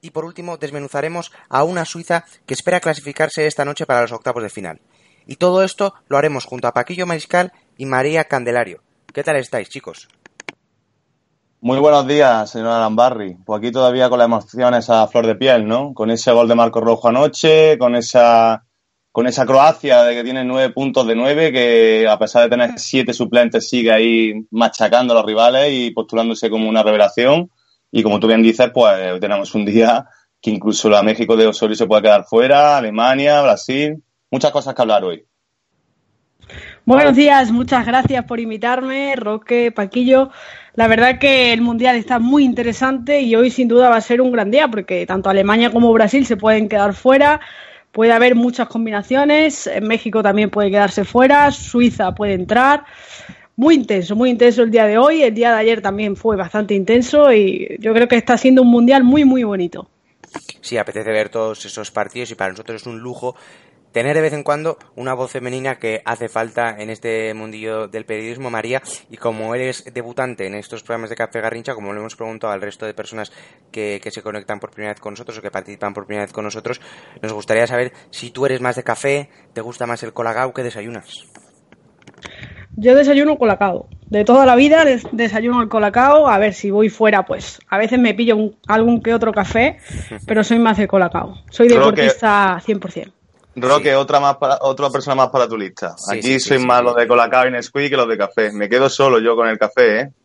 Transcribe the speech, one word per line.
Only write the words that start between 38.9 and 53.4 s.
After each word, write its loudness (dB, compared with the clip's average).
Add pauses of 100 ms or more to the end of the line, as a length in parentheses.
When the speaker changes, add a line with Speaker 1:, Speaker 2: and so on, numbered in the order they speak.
Speaker 3:
Roque, -2
Paquillo. 0 (440)
La 2
verdad 2
que 2
el -2
Mundial 0
está -4
muy 2
interesante -2
y 0
hoy 4
sin -2
duda 6
va 4
a 0
ser -2
un 2
gran -2
día 2
porque -6
tanto -4
Alemania 2
como 4
Brasil 2
se -2
pueden 0
quedar 0
fuera, 2 (540)
puede 2
haber 4
muchas 0
combinaciones, 0
en -4
México -2
también 0
puede -2
quedarse 0
fuera, 4
Suiza -2
puede -4
entrar. 0 (720)